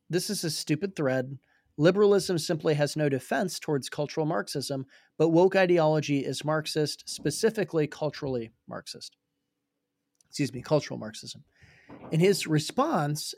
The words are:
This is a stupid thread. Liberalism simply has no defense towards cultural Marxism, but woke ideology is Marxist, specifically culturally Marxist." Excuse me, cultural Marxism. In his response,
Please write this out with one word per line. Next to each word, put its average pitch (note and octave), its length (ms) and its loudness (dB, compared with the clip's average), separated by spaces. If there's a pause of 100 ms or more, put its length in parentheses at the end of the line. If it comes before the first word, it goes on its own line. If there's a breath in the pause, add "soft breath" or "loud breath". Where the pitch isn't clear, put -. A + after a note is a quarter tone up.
This F3 200 -2
is G3+ 140 -4
a E3+ 60 -2
stupid D3+ 460 -2
thread. C3 420 -2 (400)
Liberalism F#3+ 600 4
simply D#3+ 380 0
has D3 220 0
no D3+ 120 2
defense C#3 500 -2
towards C#3+ 300 -4
cultural D3+ 360 -4
Marxism, D3+ 600 -4 (320 soft breath)
but D#3 120 4
woke F3+ 260 6
ideology D#3 640 4
is C3+ 240 -4
Marxist, D#3 680 -2
specifically D#3+ 760 0
culturally C3 640 -6 (160)
Marxist." - 480 -14 (1120)
Excuse - 240 -4
me, B2 80 -10
cultural C#3 380 -2
Marxism. - 440 -14 (680 loud breath)
In D#3+ 80 0
his F#3 280 4
response, D#3 920 -2